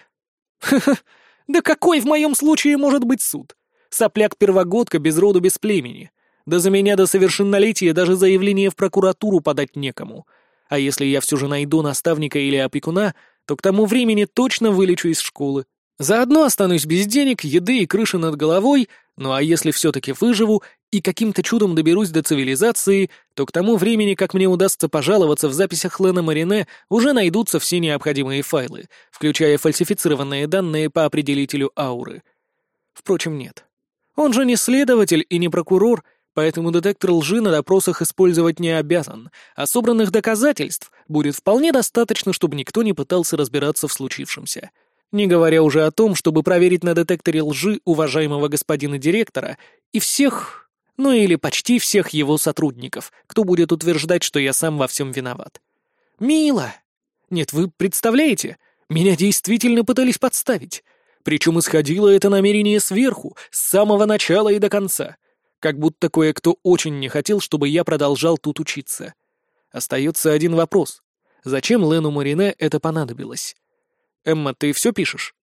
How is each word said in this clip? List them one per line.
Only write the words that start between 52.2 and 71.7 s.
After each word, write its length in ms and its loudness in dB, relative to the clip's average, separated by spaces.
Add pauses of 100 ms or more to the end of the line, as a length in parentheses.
сотрудников, 760 -6 (120)
кто 180 -2
будет 280 2
утверждать, 520 -2
что 160 -4
я 120 0
сам 260 -2
во 100 0
всем 240 -8
виноват. 500 -10 (580)
Мило! 540 0 (560)
Нет, 240 -4
вы 160 0
представляете, 880 -2 (320)
меня 260 2
действительно 680 0
пытались 320 2
подставить. 640 -4 (400)
Причем 360 0
исходило 480 2
это 220 6
намерение 500 2
сверху, 560 -2 (160)
с 100 -6
самого 440 2
начала 440 2
и 100 2
до 100 0
конца. 460 -4 (440)
Как 200 -2
будто 300 0
кое-кто 520 0
очень 380 0
не 80 -6
хотел, 320 -2
чтобы 280 -2
я 160 0
продолжал 540 0
тут 220 -6
учиться. 540 -10 (580)
Остается 640 -2
один 220 0
вопрос. 460 0 (420)
Зачем 460 0